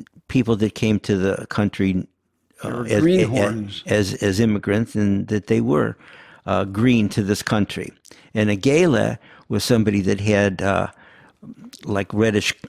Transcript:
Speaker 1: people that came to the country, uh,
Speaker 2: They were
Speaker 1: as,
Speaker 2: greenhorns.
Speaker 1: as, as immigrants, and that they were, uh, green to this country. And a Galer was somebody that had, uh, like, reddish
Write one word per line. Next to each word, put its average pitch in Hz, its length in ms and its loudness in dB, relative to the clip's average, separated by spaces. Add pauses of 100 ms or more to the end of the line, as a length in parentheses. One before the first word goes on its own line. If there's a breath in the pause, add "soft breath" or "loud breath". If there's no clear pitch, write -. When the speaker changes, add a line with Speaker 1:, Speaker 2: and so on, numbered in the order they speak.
(300)
Speaker 1:
people 117 260 2
that 104 200 -2
came 107 260 0
to 104 160 0
the 95 300 -2
country, 95 600 -2 (560)
uh, - 60 -8
Speaker 2:
They 113 40 -8
were 120 140 -6
Speaker 1:
as, 110 140 2
Speaker 2:
greenhorns. 110 840 0
Speaker 1:
as, 104 280 0 (100)
as 98 160 2
immigrants, 107 560 0
and 101 320 0
that 107 200 -4
they 113 120 2
were, 117 380 0 (480 loud breath)
uh, 98 180 0
green 107 460 2
to - 120 -2
this 98 220 0
country. - 480 -2 (420 loud breath)
And 107 160 0
a 104 60 2
Galer 120 640 2 (300 loud breath)
was 104 160 -2
somebody 107 340 2
that 98 220 0
had, 101 400 2
uh, 95 260 0 (960 soft breath)
like, 98 300 -4
reddish 104 400 0 (140)